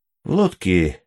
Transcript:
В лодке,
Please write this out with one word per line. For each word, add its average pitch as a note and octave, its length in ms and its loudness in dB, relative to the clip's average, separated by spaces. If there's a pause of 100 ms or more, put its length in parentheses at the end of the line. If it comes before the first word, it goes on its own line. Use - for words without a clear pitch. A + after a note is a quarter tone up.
(220)
В - 100 -6
лодке, F2 760 0